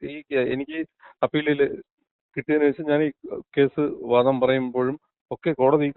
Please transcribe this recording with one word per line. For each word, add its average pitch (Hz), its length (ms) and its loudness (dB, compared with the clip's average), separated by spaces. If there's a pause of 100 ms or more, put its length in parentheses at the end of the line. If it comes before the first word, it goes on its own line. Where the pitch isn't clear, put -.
ഈ 147 280 -12
കേ-, 135 80 0
എനിക്ക് 139 460 -4 (380)
അപ്പീലിൽ 143 580 0 (560)
കിട്ടിയതിനു 147 340 2
ശേഷം 151 180 -6
ഞാൻ 147 140 2
ഈ 147 80 -2 (460)
കേസ് 143 440 0
വാദം 123 400 2
പറയുമ്പോഴും 127 580 0 (320)
ഒക്കെ 160 200 -4
കോടതി 143 340 4
ഈ 143 120 -2